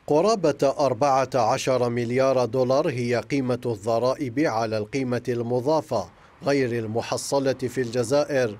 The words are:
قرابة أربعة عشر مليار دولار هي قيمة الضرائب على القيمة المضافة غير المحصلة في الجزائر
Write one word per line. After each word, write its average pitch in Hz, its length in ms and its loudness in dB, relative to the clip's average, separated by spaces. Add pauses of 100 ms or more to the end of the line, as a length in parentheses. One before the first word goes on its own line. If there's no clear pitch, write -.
قرابة 165 680 2
أربعة 135 560 2
عشر 127 540 2
مليار 123 560 2
دولار 131 440 2
هي 120 260 -2
قيمة 123 500 -2
الضرائب 117 720 0
على 113 380 0
القيمة 123 500 -2
المضافة 120 840 -2 (340)
غير 135 360 0
المحصلة 120 720 -2
في 123 280 -4
الجزائر 123 800 0